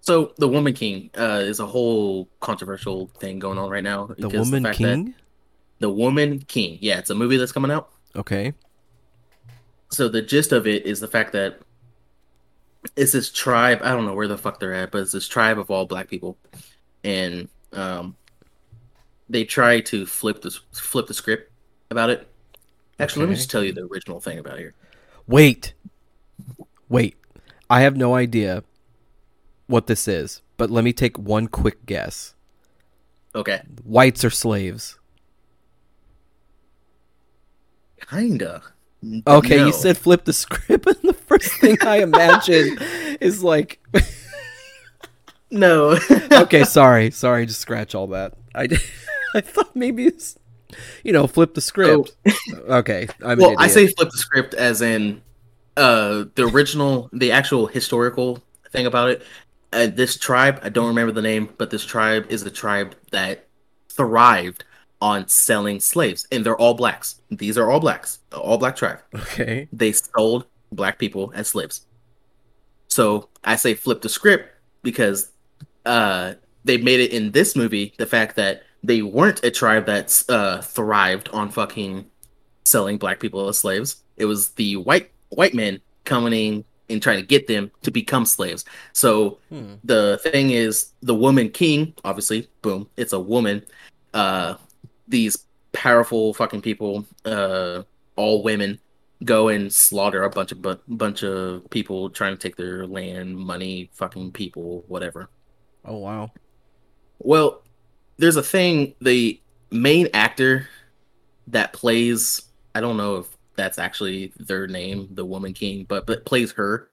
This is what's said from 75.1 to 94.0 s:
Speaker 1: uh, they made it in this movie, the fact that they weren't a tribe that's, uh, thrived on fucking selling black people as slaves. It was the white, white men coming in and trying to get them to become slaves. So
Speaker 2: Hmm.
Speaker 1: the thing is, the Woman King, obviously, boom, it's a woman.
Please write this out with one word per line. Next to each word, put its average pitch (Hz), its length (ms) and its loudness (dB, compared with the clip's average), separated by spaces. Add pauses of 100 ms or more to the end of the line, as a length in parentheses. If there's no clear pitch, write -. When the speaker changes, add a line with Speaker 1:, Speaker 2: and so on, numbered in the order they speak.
Speaker 1:
uh, 98 480 0 (300)
they 123 120 2
made 127 240 2
it 123 120 2
in 107 200 -4
this 160 240 2
movie, 107 420 -2
the 113 80 -4
fact 110 300 0
that 98 260 -2 (220)
they 113 180 2
weren't 120 400 2
a 120 80 0
tribe 110 360 0
that's, 101 420 -2
uh, 101 320 0
thrived 101 720 -2
on 107 180 -6
fucking 98 560 -8 (600)
selling 101 340 4
black 92 220 -4
people 98 280 -6
as 104 100 -4
slaves. 101 440 -4 (160)
It 110 80 -2
was 104 240 -2
the 101 260 -4
white, 113 340 0 (200)
white 175 240 2
men 104 260 -4 (240)
coming 117 300 0
in 107 300 -4 (240)
and 110 140 -6
trying 107 160 2
to 95 80 -10
get 135 220 2
them 104 220 -4 (120)
to - 80 -4
become 120 360 -2
slaves. 90 380 -6 (280)
So 107 460 2 (100)
Speaker 2:
Hmm. 113 340 -16
Speaker 1:
the 107 400 2
thing 139 280 2
is, 113 420 -2 (100)
the 123 140 0
Woman 127 320 4
King, 156 460 0 (100)
obviously, 107 440 -6 (120)
boom, 101 360 -6
it's 120 160 -6
a 98 80 -4
woman. 101 440 -2 (500)